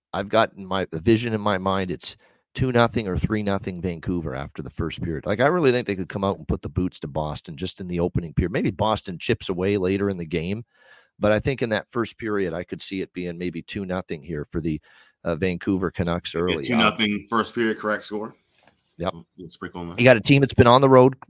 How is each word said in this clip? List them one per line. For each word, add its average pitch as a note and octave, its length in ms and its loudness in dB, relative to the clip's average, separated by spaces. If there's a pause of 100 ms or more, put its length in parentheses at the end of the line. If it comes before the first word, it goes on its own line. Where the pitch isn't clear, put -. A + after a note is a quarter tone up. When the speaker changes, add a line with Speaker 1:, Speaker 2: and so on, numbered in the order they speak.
(120)
Speaker 1:
I've G2 180 -4
got G#2+ 260 4
in G2 80 -12
my, F#2 260 -2
the D#2+ 100 -6
vision A2+ 340 2
in G#2 80 -4
my G2+ 160 0
mind, F#2+ 320 -2
it's - 260 -8 (400)
two C3 160 0
nothing A#2 340 2
or F2+ 100 -2
three G#2+ 260 0
nothing G2 380 -4
Vancouver E2 540 -4
after C#2+ 280 -10
the C2+ 80 -14
first - 320 -6
period. E2 240 -6
Like, G2+ 140 -2
I C3+ 60 4
really D#3+ 240 4
think B2 160 0
they G2+ 80 -2
could F#2 140 -6
come G2 160 -4
out G2 140 0
and D#2 100 -10
put - 140 -4
the - 60 -8
boots F2+ 320 -4
to D#2+ 60 -8
Boston D2+ 500 -6
just F#2 240 -10
in F#2 60 -10
the F2 140 -2
opening F2 340 -2
period. F2 160 0
Maybe D3 200 -2
Boston G2+ 480 -2
chips - 300 -2
away F#2+ 280 0
later G2 340 0
in F#2+ 60 -4
the F2 100 -8
game, F2 380 -4 (540)
but G#2 140 2
I G#2+ 60 2
think C3 240 -2
in A#2+ 80 0
that G#2 220 0
first A#2 260 -4
period, G2+ 360 -4
I F2+ 100 -6
could - 180 -10
see F#2+ 200 -6
it - 100 -10
being F2 260 -8
maybe E2+ 240 -6
two G2+ 240 -10
nothing F2+ 360 -6
here D2+ 280 -8
for E2+ 100 -4
the, D#2 200 -2 (420)
uh, E2 140 -2
Vancouver F#2 540 -2
Canucks F2 440 -2
Speaker 2:
Okay, E2+ 80 0
Speaker 1:
early. E2+ 240 -2
Speaker 2:
two A#2+ 100 0
nothing, G#2+ 380 2
Speaker 1:
Um, G#2 140 -8
Speaker 2:
first A2 260 0
period, A2 240 0
correct G#2+ 280 -4
score? G#2+ 280 -8 (640)
Speaker 1:
Yep. F2 160 -2
Speaker 2:
We'll, E2+ 140 -18 (100)
we'll F2 140 -16
sprinkle F2+ 320 -10
on E2+ 80 -8
that. F2 80 -8
Speaker 1:
You A#2 60 4
got B2+ 120 10
a G#2 40 0
team C#3 200 4
that's C3+ 140 0
been B2 120 8
on B2 140 10
the C3+ 80 6
road C3 260 10 (160)